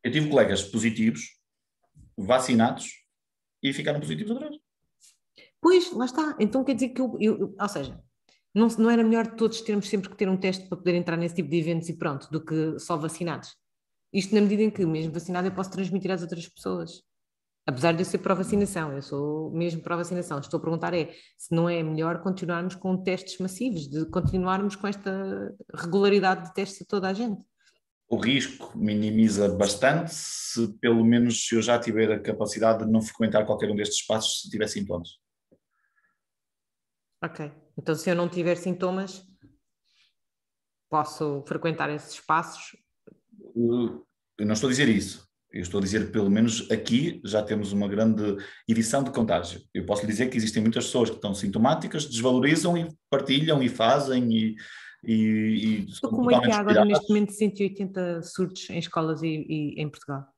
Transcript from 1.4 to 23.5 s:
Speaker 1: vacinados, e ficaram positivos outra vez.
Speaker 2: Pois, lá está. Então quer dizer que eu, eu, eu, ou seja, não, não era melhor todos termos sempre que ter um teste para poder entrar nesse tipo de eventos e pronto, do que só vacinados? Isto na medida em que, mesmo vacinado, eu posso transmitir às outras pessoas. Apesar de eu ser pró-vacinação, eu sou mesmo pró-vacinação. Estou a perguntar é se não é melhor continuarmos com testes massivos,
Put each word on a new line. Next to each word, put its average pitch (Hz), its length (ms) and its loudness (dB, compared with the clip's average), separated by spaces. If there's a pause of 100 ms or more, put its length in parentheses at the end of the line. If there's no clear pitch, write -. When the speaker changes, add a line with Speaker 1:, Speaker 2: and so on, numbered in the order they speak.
Speaker 1:
vacinados, 120 720 2 (760)
e 135 80 0
ficaram 147 300 -4
positivos 160 300 -6
outra 294 180 -8
vez. 294 100 -14 (1000)
Speaker 2:
Pois, 359 320 6
lá 220 100 -2
está. 302 380 -2
Então 226 240 2
quer 277 80 2
dizer 240 160 0
que 254 100 -8
eu, 254 220 -2
eu, 214 180 2
eu, 190 180 -4
ou 202 120 -2
seja, 135 280 -8 (560)
não, 226 140 6 (120)
não 226 100 6
era 233 140 6
melhor 226 320 2
todos 226 260 0
termos 208 260 -2
sempre 190 220 -2
que - 60 -18
ter 202 120 0
um 190 100 2
teste 185 300 -2
para 175 100 -6
poder 175 180 2
entrar 170 200 0
nesse 170 200 -2
tipo 156 140 -2
de 170 100 2
eventos 165 300 -2
e 160 40 -4
pronto, 147 380 -6
do 156 120 -4
que 156 360 -2
só 170 180 -4
vacinados? 156 580 -8 (560)
Isto 202 220 -2
na 208 80 6
medida 208 220 4
em 214 80 2
que, 208 120 -2
mesmo 160 300 -2
vacinado, 180 340 -4
eu 160 40 -2
posso 190 180 -6
transmitir 185 400 -4
às 180 140 -2
outras 170 240 -10
pessoas. 175 560 -8 (640)
Apesar 143 240 2
de 165 100 0
eu 185 40 0
ser 185 140 -4
pró-vacinação, 185 720 -2
eu 139 80 -8
sou 147 500 -6
mesmo 165 300 -2
pró-vacinação. 170 580 -4
Estou 147 180 -6
a 147 40 -2
perguntar 165 320 -2
é 165 200 -2 (240)
se - 160 -6
não 165 160 4
é 170 140 0
melhor 160 400 -2
continuarmos 180 500 -4
com 185 240 -4
testes 185 400 -4
massivos, 185 500 -6